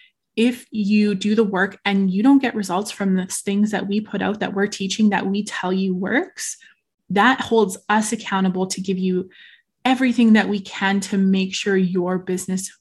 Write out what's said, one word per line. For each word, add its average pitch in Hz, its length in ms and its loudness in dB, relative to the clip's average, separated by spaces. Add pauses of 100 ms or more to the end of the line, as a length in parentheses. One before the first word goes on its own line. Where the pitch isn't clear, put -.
(360)
if 240 340 0
you 208 440 2
do 208 200 0
the 220 100 4
work 196 400 -2
and 196 260 2
you 196 120 0
don't 269 200 6
get 240 120 -2
results 196 360 -4
from 190 240 -2
the 185 120 -2
things 202 460 -2
that 190 140 -4
we 202 140 -2
put 202 220 -6
out, 202 180 -2
that 196 140 -4
we're 196 120 0
teaching, 202 440 0
that 196 160 -2
we 202 180 -2
tell 185 280 -6
you 190 220 0
works, 214 640 -4 (540)
that 214 300 2
holds 220 360 2 (120)
us 214 240 0
accountable 190 560 -2
to - 120 -8
give 190 180 -2
you 185 300 -2 (560)
everything 247 500 4
that 196 140 4
we 202 120 -2
can 196 400 -2
to 196 160 -4
make 190 380 2
sure 196 220 0
your 180 420 0
business 185 520 -6 (100)